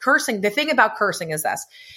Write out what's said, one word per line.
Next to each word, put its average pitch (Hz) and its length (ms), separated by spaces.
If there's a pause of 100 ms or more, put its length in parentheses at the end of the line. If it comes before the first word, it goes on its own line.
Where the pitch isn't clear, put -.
cursing. 254 400
The 208 100
thing 302 200
about 233 260
cursing 180 340
is 156 120
this, 101 240 (300)